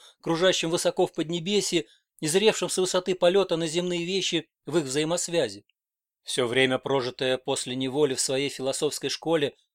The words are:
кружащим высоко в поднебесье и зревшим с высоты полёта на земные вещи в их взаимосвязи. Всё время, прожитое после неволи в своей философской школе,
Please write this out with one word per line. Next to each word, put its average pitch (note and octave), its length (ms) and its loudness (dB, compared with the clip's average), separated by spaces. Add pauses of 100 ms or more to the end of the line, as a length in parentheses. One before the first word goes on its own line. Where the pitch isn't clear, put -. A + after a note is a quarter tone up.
(200)
кружащим E3 500 2
высоко F3 360 2
в - 60 -8
поднебесье E3+ 760 -2 (340)
и D3+ 60 -4
зревшим F#3+ 420 2
с - 100 -2
высоты F#3 360 0
полёта F3+ 420 4
на E3 100 -2
земные F3 380 -2
вещи F3 440 -2 (160)
в D#3 140 0
их D#3+ 60 0
взаимосвязи. D3+ 800 -2 (600)
Всё B2+ 220 -2
время, C3 320 2
прожитое C3 580 -2
после C3 400 -4
неволи C3 380 0
в B2 60 -4
своей C#3 280 -2
философской C3+ 600 -4
школе, D#3 440 0 (200)